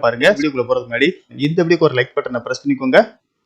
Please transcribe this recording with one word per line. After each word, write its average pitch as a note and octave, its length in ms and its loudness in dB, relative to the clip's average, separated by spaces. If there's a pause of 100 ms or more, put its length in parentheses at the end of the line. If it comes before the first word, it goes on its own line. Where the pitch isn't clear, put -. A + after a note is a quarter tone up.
பாருங்க. A#2+ 200 0 (120)
வீடியோக்குள்ள C3+ 320 -2
போறதுக்கு B2 220 -2
முன்னாடி C3 180 2 (400)
இந்த E3+ 160 -2
வீடியோக்கு E3 240 2
ஒரு B2+ 100 -4
லைக் B2+ 180 -2
பட்டனை B2 300 -4
பிரஸ் B2+ 160 -8
பண்ணிக்கோங்க. C3+ 380 2 (440)